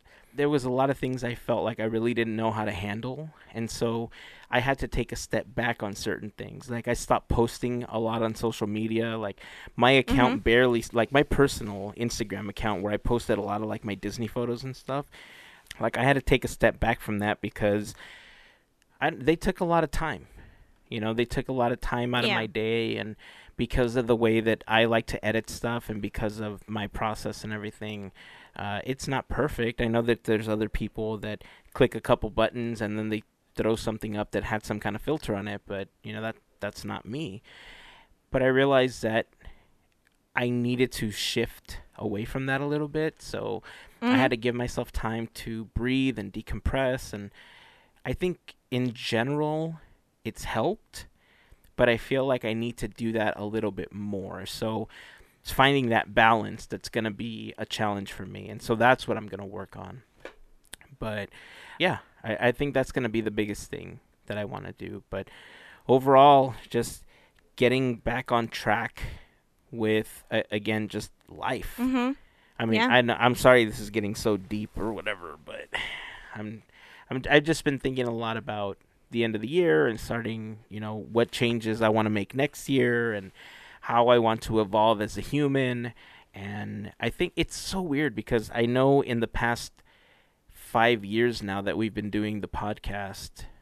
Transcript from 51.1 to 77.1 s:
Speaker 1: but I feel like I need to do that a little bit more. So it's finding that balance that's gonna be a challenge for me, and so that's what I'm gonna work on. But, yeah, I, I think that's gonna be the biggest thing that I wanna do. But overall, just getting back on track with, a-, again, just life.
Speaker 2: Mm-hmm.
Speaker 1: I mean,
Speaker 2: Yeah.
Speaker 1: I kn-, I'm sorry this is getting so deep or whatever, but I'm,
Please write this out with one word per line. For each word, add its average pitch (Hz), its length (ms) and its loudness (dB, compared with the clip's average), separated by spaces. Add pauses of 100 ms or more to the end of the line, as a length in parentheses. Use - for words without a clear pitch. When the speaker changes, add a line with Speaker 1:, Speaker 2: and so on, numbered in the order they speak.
Speaker 1:
but 123 120 6
I 117 80 6
feel 135 300 0
like 127 180 0
I 110 80 0
need 117 260 -4
to 113 100 -4
do 113 240 -4
that 107 260 2
a 104 60 -6
little 107 260 -2
bit 95 240 -8
more. 95 500 -8
So 110 440 -6 (520)
it's - 120 -12
finding 135 380 6
that 104 240 2
balance 113 520 6
that's - 240 -10
gonna 110 200 -2
be 110 460 -10
a 107 80 -8
challenge 101 480 -4
for 98 140 -12
me, 98 240 -12
and 110 100 -12
so 123 140 -2
that's 127 340 4
what 113 80 -2
I'm 107 120 -10
gonna 98 180 -10
work 98 300 -12
on. 95 260 -14 (960)
But, 107 300 -6 (500)
yeah, 165 200 2 (260)
I, 113 240 0
I 123 40 6
think 143 220 -2
that's 131 180 0
gonna 127 160 0
be 113 120 0
the 107 100 -2
biggest 104 400 -4
thing 87 300 -12 (260)
that 101 120 -6
I 104 60 -4
wanna 95 280 -10
do. 98 380 -12
But 95 180 -8 (600)
overall, 135 640 8 (140)
just - 360 -4 (520)
getting 123 400 2
back 113 360 -4
on 117 160 2
track 113 520 -2 (720)
with, 110 600 0
a-, 113 200 0
again, 107 380 -2
just - 220 -8 (180)
life. - 500 -6
Speaker 2:
Mm-hmm. 254 340 0 (460)
Speaker 1:
I - 60 -2
mean, 220 160 2
Speaker 2:
Yeah. 240 80 4
Speaker 1:
I 123 140 8
kn-, 117 180 0
I'm 123 140 6
sorry 127 300 8
this 107 160 -4
is 104 100 -10
getting 104 240 -2
so 107 220 0
deep 104 420 -8
or 110 140 -4
whatever, 87 520 -8
but - 240 -14 (640)
I'm, 107 280 -10 (480)